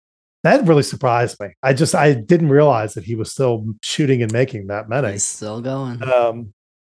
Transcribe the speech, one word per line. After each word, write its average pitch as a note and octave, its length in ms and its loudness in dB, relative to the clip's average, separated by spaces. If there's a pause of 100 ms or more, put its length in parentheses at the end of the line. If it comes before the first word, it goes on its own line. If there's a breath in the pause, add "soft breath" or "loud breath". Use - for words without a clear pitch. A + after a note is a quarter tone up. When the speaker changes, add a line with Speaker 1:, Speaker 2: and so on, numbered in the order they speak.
(440)
Speaker 1:
that A#3+ 220 4
really D3+ 160 6
surprised A#2+ 580 -2
me. G2+ 100 -10 (120)
I C3+ 120 2
just, D3 200 0
I D3+ 200 4
didn't D#3 360 2
realize C3+ 460 2
that G2 80 -12
he A2 120 -8
was A2 160 -6
still A#2+ 340 -2 (180)
shooting C3 400 0
and A2 100 -2
making A#2 340 -2
that G#2+ 220 -6
many. A#2+ 220 -2
Speaker 2:
He's G#2 120 -6
still G#2+ 380 -8
going. B2+ 480 -8
Speaker 1:
Um, A#2 440 0 (280)